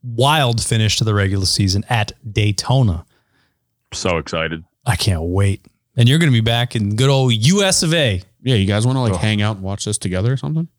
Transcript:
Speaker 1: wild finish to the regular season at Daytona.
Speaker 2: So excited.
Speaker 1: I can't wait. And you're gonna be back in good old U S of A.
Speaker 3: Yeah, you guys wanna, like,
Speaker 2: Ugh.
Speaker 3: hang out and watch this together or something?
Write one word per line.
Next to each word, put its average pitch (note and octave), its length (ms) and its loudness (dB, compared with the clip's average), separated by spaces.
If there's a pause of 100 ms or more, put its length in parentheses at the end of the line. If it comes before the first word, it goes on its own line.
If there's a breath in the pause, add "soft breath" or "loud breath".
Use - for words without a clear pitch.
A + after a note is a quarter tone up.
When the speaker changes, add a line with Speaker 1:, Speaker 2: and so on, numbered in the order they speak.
Speaker 1:
wild B2 600 2
finish A2 360 0
to - 60 0
the G#2+ 100 0
regular G2 320 0
season G2+ 420 0
at A2 240 -2 (180)
Daytona. G#2 720 0 (880)
Speaker 2:
So F2 260 -2
excited. D#2+ 460 -6 (220)
Speaker 1:
I A2 100 0
can't E2+ 260 -2
wait. F#2+ 420 -2 (320)
And A#2 120 6
you're D3+ 100 4
gonna E3 140 2
be A2+ 80 4
back A#2 360 0
in G#2 180 -2
good C3 160 2
old C3 220 2
U D3+ 300 2
S F#3+ 200 0
of D#3+ 120 0
A. A2+ 280 0 (200)
Speaker 3:
Yeah, B2+ 120 2
you G2 120 2
guys G#2+ 200 0
wanna, C3 160 0
like, G#2+ 120 0
Speaker 2:
Ugh. F2 60 -4
Speaker 3:
hang G#2+ 220 0
out G#2+ 140 -2
and F#2+ 80 -12
watch G2 220 -6
this G#2 120 -4
together F#2+ 340 -2
or C3+ 40 -2
something? D#3+ 320 -4 (100)